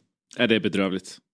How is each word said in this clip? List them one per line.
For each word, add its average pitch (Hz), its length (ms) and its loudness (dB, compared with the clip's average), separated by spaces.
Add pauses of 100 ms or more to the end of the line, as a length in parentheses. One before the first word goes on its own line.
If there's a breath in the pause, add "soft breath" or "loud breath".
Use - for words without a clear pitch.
(380)
Ja, 120 80 2
det 113 80 4
är 107 60 2
bedrövligt. 95 580 -4 (160)